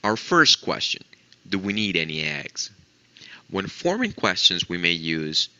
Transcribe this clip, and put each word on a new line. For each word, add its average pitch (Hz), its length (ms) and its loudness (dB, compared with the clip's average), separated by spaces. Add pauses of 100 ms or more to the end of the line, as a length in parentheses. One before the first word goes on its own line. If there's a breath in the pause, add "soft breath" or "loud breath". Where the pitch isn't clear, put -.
Our 107 140 2
first - 440 4
question, - 420 -4 (440)
do 98 120 0
we 101 120 -2
need 101 260 0
any 78 260 -2
eggs? - 480 -8 (800 loud breath)
When 98 180 -4
forming 208 460 -2
questions, 90 540 2
we 87 100 -4
may 85 140 4
use 80 580 0 (100)